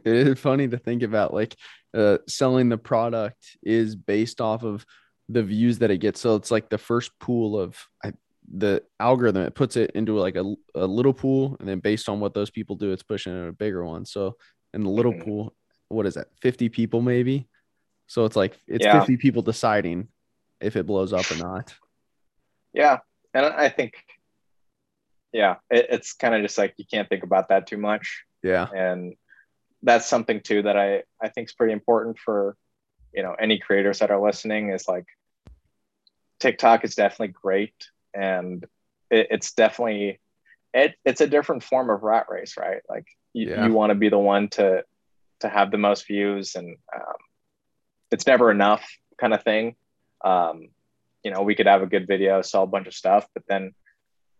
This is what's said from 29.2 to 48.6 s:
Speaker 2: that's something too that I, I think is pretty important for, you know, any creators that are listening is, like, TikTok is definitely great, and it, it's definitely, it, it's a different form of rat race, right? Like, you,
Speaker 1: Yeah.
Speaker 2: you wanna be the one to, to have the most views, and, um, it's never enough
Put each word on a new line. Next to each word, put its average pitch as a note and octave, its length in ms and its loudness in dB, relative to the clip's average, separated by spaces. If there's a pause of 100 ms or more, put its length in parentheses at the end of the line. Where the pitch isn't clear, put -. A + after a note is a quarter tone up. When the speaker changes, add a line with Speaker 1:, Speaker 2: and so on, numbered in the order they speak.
Speaker 2:
that's A#2+ 240 4
something A2+ 340 0
too G#2 220 0
that G2+ 140 0
I, G2+ 260 2 (180)
I A2 80 -4
think A2+ 200 -10
is - 60 -20
pretty A2+ 180 0
important A2+ 460 -2
for, G2+ 380 -4 (580)
you G2 80 -4
know, F#2 120 -6
any G#2+ 240 0
creators G2 420 0
that G#2 100 2
are G2 100 2
listening G#2 500 -2
is, F#2 180 -6
like, F2+ 180 -6 (1300)
TikTok A#2 440 4
is G2 100 -8
definitely G#2 340 0 (120)
great, G2 340 -2 (400)
and F#2 500 -4 (460)
it, A2+ 200 4
it's - 220 -4
definitely, G#2+ 680 0 (540)
it, D3 200 4 (100)
it's C3 160 0
a D3+ 60 6
different C#3+ 360 0
form B2+ 280 0
of G2+ 120 -2
rat A2 260 0
race, - 300 -10
right? F#2+ 300 -6
Like, - 180 -10 (260)
you, - 180 -6
Speaker 1:
Yeah. G#2 160 0
Speaker 2:
you A2+ 60 4
wanna G#2+ 220 4
be G#2 140 4
the G2+ 100 4
one G2+ 320 2
to, F#2+ 340 2 (560)
to A2 80 -4
have G2+ 220 0
the G#2 80 0
most G2+ 280 0
views, G2+ 500 -4
and, F2 200 -12 (180)
um, - 200 -12 (960)
it's G#2+ 160 -2
never B2 240 8
enough G#2 340 4 (340)